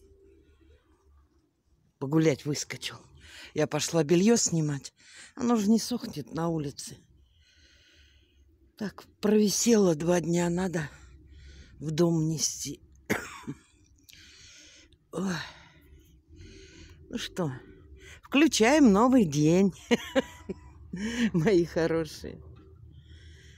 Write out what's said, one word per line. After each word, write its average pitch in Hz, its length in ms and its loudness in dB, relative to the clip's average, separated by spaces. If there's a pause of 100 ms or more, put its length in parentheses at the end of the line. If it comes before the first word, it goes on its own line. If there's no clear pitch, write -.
(2000)
Погулять 151 440 2
выскочил. - 540 -8 (560)
Я 151 120 0
пошла 151 380 -2
белье 175 320 4
снимать. 151 560 -2 (460)
Оно 240 180 0
же 208 140 0
не 226 80 4
сохнет 214 560 -8
на 165 160 -4
улице. 143 480 -8 (1800)
Так, - 300 -10 (160)
провисело 208 720 4
два 165 260 0
дня, 170 300 0
надо 170 400 -4 (880)
в 147 120 -8
дом 160 360 0
нести. - 540 -6 (260)
<coughs> - 2000 -14
Ой. 180 240 -4 (1700)
Ну - 100 -10
что, 165 320 -6 (720)
включаем 277 680 4
новый 240 340 6
день, 160 480 4 (160)
<laughs> - 1400 -4
мои 175 320 2
хорошие. 160 760 -6 (1160)